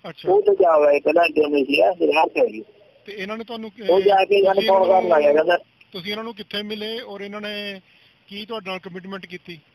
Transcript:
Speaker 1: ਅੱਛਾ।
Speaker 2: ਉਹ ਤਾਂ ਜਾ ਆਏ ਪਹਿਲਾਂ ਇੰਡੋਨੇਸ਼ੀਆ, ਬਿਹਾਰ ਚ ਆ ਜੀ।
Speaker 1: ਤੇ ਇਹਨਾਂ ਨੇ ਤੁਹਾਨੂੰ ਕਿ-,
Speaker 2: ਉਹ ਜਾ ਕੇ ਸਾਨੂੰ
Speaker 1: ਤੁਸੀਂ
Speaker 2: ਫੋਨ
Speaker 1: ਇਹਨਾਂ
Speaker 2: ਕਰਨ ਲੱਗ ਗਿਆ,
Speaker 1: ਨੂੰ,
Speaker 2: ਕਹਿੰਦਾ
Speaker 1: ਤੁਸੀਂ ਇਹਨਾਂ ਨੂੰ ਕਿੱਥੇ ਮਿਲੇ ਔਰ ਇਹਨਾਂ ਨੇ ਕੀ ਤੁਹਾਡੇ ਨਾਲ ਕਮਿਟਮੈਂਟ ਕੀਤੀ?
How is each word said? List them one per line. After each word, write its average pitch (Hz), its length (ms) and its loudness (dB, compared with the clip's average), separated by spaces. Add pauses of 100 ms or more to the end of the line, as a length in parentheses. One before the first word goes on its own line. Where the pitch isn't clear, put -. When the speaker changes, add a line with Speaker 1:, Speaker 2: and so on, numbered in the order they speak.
Speaker 1:
ਅੱਛਾ। 175 260 -8
Speaker 2:
ਉਹ 202 120 4
ਤਾਂ 202 120 4
ਜਾ 180 180 4 (140)
ਆਏ 143 140 4
ਪਹਿਲਾਂ 160 240 2
ਇੰਡੋਨੇਸ਼ੀਆ, 151 680 0
ਬਿਹਾਰ 160 360 2
ਚ - 100 -6
ਆ 240 80 4
ਜੀ। 220 160 -10 (440)
Speaker 1:
ਤੇ 202 60 -18
ਇਹਨਾਂ 208 260 -10
ਨੇ 226 60 -12
ਤੁਹਾਨੂੰ 220 260 -12
ਕਿ-, 202 180 -8
Speaker 2:
ਉਹ 185 120 4
ਜਾ 190 240 4
ਕੇ 196 180 4
ਸਾਨੂੰ 190 120 2
Speaker 1:
ਤੁਸੀਂ 190 120 0
Speaker 2:
ਫੋਨ 190 180 4
Speaker 1:
ਇਹਨਾਂ 185 160 4
Speaker 2:
ਕਰਨ 175 80 -2
ਲੱਗ 156 140 4
ਗਿਆ, 147 100 4
Speaker 1:
ਨੂੰ, - 0 -
Speaker 2:
ਕਹਿੰਦਾ 165 240 2 (360)
Speaker 1:
ਤੁਸੀਂ 190 180 -10
ਇਹਨਾਂ 220 140 -8
ਨੂੰ 226 100 -12
ਕਿੱਥੇ 208 280 -12
ਮਿਲੇ 214 380 -10
ਔਰ 208 200 -16
ਇਹਨਾਂ 202 200 -12
ਨੇ 208 400 -12 (460)
ਕੀ 208 200 -16
ਤੁਹਾਡੇ 208 240 -12
ਨਾਲ 185 80 -8
ਕਮਿਟਮੈਂਟ 190 480 -14
ਕੀਤੀ? 175 320 -18 (160)